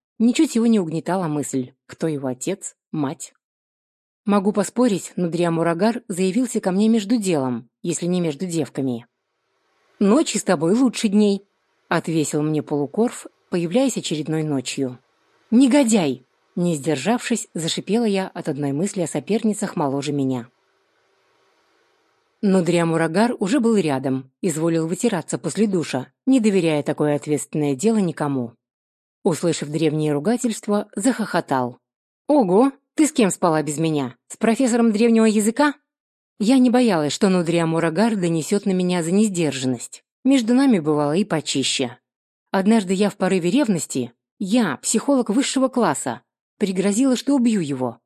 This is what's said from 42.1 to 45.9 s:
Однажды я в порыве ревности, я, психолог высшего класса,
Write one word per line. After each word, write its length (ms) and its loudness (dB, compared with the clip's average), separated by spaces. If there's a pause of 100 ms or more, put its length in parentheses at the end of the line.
Однажды 420 2
я 160 0
в 60 -6
порыве 340 0
ревности, 640 -2 (280)
я, 380 0
психолог 520 0
высшего 400 0
класса, 520 -2 (360)